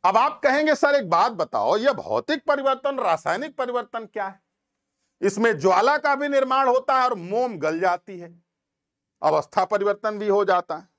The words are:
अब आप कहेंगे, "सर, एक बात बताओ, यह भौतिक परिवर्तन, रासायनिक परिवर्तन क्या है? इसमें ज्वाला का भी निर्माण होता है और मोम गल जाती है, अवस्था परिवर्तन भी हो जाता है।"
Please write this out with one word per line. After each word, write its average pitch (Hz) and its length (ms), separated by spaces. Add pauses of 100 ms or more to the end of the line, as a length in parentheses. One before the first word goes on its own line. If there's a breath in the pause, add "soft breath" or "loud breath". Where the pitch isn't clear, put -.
अब 190 120
आप 285 260
कहेंगे, 294 320
"सर, 285 200
एक 226 160
बात 190 220
बताओ, 139 440
यह 262 160
भौतिक 123 520
परिवर्तन, 277 540
रासायनिक 202 580
परिवर्तन 240 500
क्या 202 220
है? 196 140 (800)
इसमें 202 380
ज्वाला 190 400
का 285 160
भी 285 140
निर्माण 269 400
होता 254 300
है 254 60
और 247 100
मोम 202 440
गल 156 220
जाती 180 380
है, 170 240 (800)
अवस्था 156 420
परिवर्तन 208 540
भी 208 100
हो 202 160
जाता 180 320
है।" 170 120 (100)